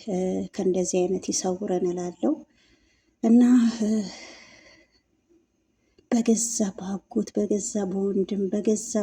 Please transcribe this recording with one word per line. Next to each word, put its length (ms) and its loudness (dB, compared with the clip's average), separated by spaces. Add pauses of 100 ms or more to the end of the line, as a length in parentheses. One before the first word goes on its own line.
እ፣ 120 -2 (300)
ከእንደዚህ 500 0
አይነት 280 -2
ይሰውረን 600 -2
እላለሁ። 460 -2 (920)
እና፣ 180 8 (380)
እ፣ 100 0 (2250)
በገዛ 460 2 (160)
ባጎት፣ 580 -6
በገዛ 420 -2 (120)
በወንድም፣ 600 -2
በገዛ 440 -2 (100)